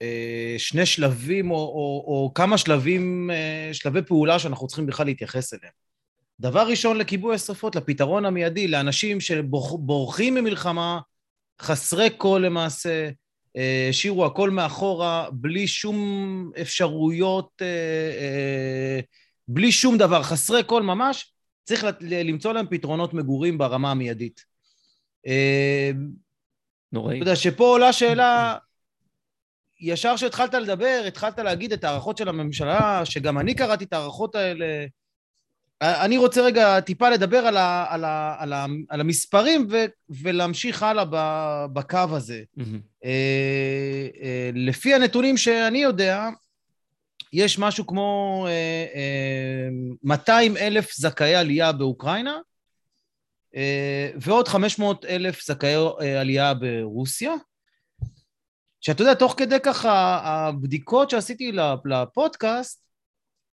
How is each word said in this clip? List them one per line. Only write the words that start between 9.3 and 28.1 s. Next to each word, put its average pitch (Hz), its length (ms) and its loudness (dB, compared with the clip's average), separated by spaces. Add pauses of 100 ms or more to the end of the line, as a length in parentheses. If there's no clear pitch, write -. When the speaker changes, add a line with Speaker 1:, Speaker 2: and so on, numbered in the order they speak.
Speaker 1:
בורחים 147 560 0
ממלחמה, 175 640 -2 (600)
חסרי 170 560 2
כל 190 280 2
למעשה, 165 680 -2 (460)
אה, 131 340 0
השאירו 185 360 2
הכל 196 240 0
מאחורה, 170 840 -2
בלי 160 340 -4
שום 196 840 -4 (100)
אפשרויות, 170 920 0 (120)
אה, 185 40 -4 (520)
אה, 135 840 -4 (480)
בלי 185 240 2
שום 240 260 4
דבר, 170 240 4
חסרי 208 440 0
כל 233 160 2
ממש, 208 520 -2 (300)
צריך 185 200 -2
ל-, 208 40 0 (120)
ל-, 170 280 -2
למצוא 160 240 -2
להם 220 180 -2
פתרונות 165 440 -4
מגורים 156 440 -2
ברמה 135 320 0
המיידית. 120 500 -4 (840)
אה, 139 640 2 (1000)
Speaker 2:
נוראי. 117 240 -4
Speaker 1:
אתה 135 60 -4
יודע, 180 140 2
שפה 180 280 2
עולה 247 280 8
שאלה, 240 640 2 (1200)